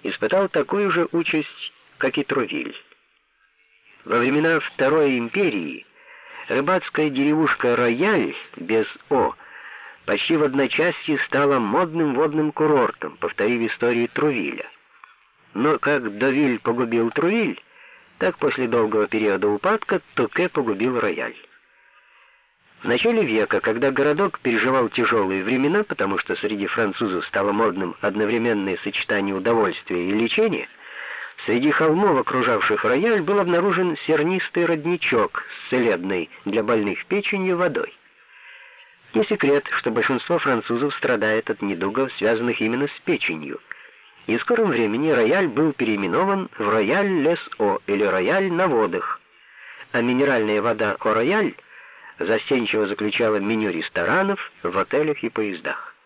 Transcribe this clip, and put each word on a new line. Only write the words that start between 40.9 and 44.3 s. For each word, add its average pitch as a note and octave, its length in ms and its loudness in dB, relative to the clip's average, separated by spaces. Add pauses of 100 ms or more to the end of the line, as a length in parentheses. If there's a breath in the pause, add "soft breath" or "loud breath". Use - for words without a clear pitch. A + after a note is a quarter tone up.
страдает A2 560 0
от G#2 100 -4
недугов, G2+ 540 -2
связанных A2+ 480 0
именно B2 260 0
с - 160 -12
печенью. - 560 -4 (680 loud breath)
И A2+ 120 0